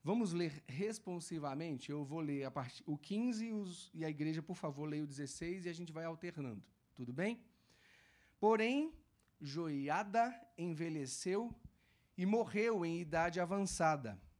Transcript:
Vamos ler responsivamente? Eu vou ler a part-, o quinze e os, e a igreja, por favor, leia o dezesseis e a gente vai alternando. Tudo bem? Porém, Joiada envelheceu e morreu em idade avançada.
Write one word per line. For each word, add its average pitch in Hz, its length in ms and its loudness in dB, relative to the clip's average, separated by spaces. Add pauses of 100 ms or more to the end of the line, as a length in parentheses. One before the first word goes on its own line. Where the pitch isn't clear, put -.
Vamos 202 280 2
ler 165 340 0
responsivamente? 160 1200 -4
Eu 147 140 -2
vou 147 160 -4
ler 143 240 0
a 131 80 -4
part-, 127 340 -6
o 147 120 0
quinze 220 480 0
e 226 80 -4
os, 185 400 -6
e 160 100 -6
a 156 60 0
igreja, 156 340 -2
por 180 140 -6
favor, 147 280 -4
leia 151 200 -2
o - 20 -8
dezesseis 165 580 -6
e 180 40 -2
a 170 40 -6
gente 160 200 -8
vai 160 100 -6
alternando. 160 580 -6 (320)
Tudo 123 200 -6
bem? 208 280 2 (960)
Porém, 233 560 6 (460)
Joiada 170 1000 0 (200)
envelheceu 170 1000 -2 (640)
e 180 80 2
morreu 208 600 4
em 165 140 0
idade 170 400 2
avançada. 160 840 2 (180)